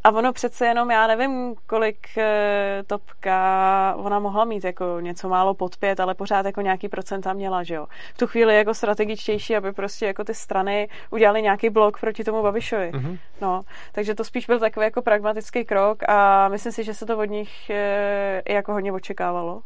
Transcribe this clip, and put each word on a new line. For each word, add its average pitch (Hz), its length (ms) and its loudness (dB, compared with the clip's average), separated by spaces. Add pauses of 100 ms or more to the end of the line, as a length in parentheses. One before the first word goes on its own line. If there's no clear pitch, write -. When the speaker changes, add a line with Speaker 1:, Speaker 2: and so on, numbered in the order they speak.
Speaker 1:
a 214 80 10
ono 240 220 2
přece - 320 -2
jenom, 240 260 2
já 220 160 4
nevím, 247 480 0 (120)
kolik, 220 500 -2
eh, 202 680 0
Topka, 190 1120 2
ona 202 220 0
mohla 208 260 0
mít 208 180 -4
jako 180 360 -4
něco 175 300 -6
málo 185 240 4
pod 180 240 -4
pět, 196 220 0
ale 185 160 0
pořád 196 300 0
jako 196 160 -4
nějaký 190 280 -2
procenta 190 440 -6
měla, 190 300 -4
že 165 120 -6
jo. 151 100 -6 (280)
V - 40 -10
tu 240 100 0
chvíli 226 300 4
jako 214 160 4
strategičtější, 214 840 -2
aby 196 160 -2
prostě 202 340 -4
jako 196 180 -2
ty 214 100 -4
strany 202 560 -2 (220)
udělaly 220 300 6
nějaký 208 280 2
blok 208 300 4
proti 220 240 -2
tomu 220 200 0
Babišovi. 202 500 -2
Speaker 2:
Mhm. 147 240 -4 (240)
Speaker 1:
No, 190 200 -2 (300)
takže 208 240 -2
to 220 80 -4
spíš 240 220 -6
byl 240 140 4
takový 220 240 2
jako 220 180 0
pragmatický 214 640 0
krok 202 440 2
a 196 400 6
myslím 208 220 -4
si, 226 120 -6
že 214 100 -6
se 214 120 -8
to 226 120 -2
od 214 80 0
nich, 208 440 -6
eh, 202 760 0
i 202 80 -2
jako 202 200 0
hodně 196 180 -2
očekávalo. 180 760 -4